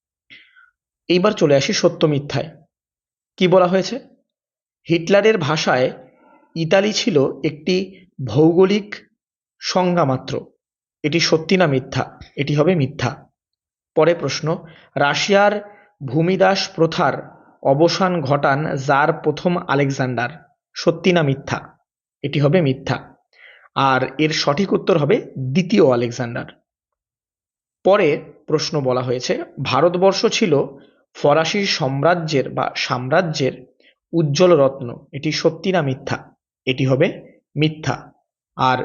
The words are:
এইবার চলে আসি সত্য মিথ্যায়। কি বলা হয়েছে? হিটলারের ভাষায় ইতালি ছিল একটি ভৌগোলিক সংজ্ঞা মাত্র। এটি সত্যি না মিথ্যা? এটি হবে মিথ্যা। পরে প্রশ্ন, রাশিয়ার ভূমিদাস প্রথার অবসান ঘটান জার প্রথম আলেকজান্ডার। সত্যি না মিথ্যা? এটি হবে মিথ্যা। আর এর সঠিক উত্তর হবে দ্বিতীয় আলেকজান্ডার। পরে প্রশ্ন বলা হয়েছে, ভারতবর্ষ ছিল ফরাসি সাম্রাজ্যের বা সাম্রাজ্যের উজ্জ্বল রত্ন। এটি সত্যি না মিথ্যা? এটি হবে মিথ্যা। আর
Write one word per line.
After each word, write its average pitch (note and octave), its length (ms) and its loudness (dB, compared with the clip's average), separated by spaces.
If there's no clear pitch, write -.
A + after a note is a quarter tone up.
এইবার F3+ 240 2
চলে D3+ 240 2
আসি C#3 180 0
সত্য E3+ 320 0
মিথ্যায়। C#3+ 440 -4
কি F#3 100 2
বলা F3+ 200 6
হয়েছে? F#3+ 320 -2
হিটলারের G3 480 2
ভাষায় D3+ 540 0
ইতালি G3 380 2
ছিল F#3+ 240 0
একটি D3 320 -4
ভৌগোলিক E3+ 720 2
সংজ্ঞা F3 440 0
মাত্র। C3 280 -4
এটি D3+ 160 0
সত্যি D#3+ 380 0
না F3+ 100 4
মিথ্যা? C3+ 520 -4
এটি C#3+ 200 -4
হবে D#3 200 2
মিথ্যা। - 500 -4
পরে D#3+ 200 4
প্রশ্ন, D3+ 320 -6
রাশিয়ার G3 580 2
ভূমিদাস F#3 640 0
প্রথার D#3+ 440 0
অবসান E3+ 580 2
ঘটান C#3+ 540 0
জার C#3+ 380 2
প্রথম D#3+ 440 -2
আলেকজান্ডার। C3 720 -2
সত্যি E3+ 380 0
না E3+ 80 4
মিথ্যা? C3+ 380 -2
এটি C#3+ 160 -4
হবে D3+ 220 2
মিথ্যা। C3 360 -2
আর C3 260 2
এর D#3 140 0
সঠিক D#3 420 0
উত্তর E3+ 240 0
হবে D3+ 180 2
দ্বিতীয় F3 540 2
আলেকজান্ডার। A#2+ 560 -4
পরে F#3+ 220 4
প্রশ্ন D3+ 340 -2
বলা B2+ 200 0
হয়েছে, B2+ 420 -4
ভারতবর্ষ F3 640 2
ছিল G#3 280 0
ফরাসি D#3+ 520 0
সাম্রাজ্যের D3+ 840 -2
বা C3+ 160 -4
সাম্রাজ্যের C#3 800 -2
উজ্জ্বল E3 380 2
রত্ন। C3+ 640 0
এটি D3+ 180 -6
সত্যি E3 400 -2
না F3+ 100 0
মিথ্যা? C3+ 360 -4
এটি C3 200 0
হবে C3+ 220 2
মিথ্যা। D#3 560 -4
আর B2+ 280 2